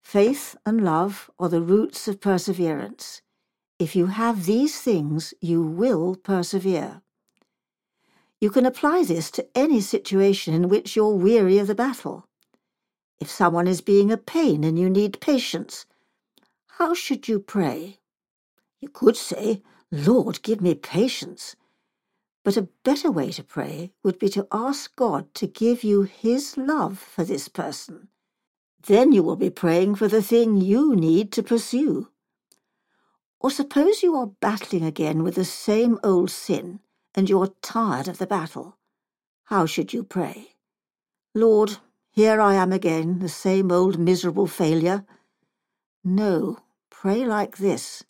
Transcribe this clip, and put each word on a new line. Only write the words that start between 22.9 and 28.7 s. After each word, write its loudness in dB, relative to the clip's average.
way -2
to -14
pray -10
would 0
be 0
to -4
ask -6
God -2
to -6
give -2
you 4
his -4
love -4
for -6
this -8
person. -12